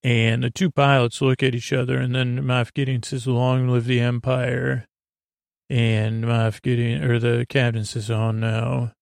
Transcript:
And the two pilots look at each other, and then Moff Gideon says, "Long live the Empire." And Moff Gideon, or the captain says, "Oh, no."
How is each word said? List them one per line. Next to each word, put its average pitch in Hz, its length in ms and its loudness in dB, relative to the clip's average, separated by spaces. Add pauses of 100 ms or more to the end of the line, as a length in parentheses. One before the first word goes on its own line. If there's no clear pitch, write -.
And 113 420 2
the 117 60 -2
two 185 200 -2
pilots 139 520 2
look 131 200 2
at 127 120 0
each 120 180 -4
other, 127 240 0
and 127 180 -2
then 127 280 -2
Moff 123 320 -2
Gideon 131 280 -2
says, 127 240 -8
"Long 127 420 2
live 120 180 2
the 123 140 2
Empire." 123 880 -2 (840)
And 113 540 0
Moff 113 360 0
Gideon, 117 440 0
or 120 140 2
the 120 300 0
captain 117 380 0
says, 110 240 -8
"Oh, 113 220 0
no." 113 580 -2 (120)